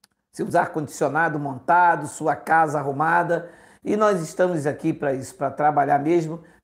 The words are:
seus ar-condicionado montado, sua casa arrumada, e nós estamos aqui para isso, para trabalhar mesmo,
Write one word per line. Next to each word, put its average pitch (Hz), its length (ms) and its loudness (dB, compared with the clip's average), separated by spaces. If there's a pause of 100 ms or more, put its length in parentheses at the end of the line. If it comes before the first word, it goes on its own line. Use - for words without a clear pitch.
(320)
seus - 220 -4
ar-condicionado 156 840 0
montado, 151 680 2
sua 151 280 -4
casa 160 440 2
arrumada, 160 720 -2 (320)
e 196 100 -2
nós 208 280 2
estamos 160 440 -2
aqui 156 240 -2
para 143 220 -2
isso, 131 220 -8
para 139 160 -4
trabalhar 143 480 2
mesmo, 160 440 0 (220)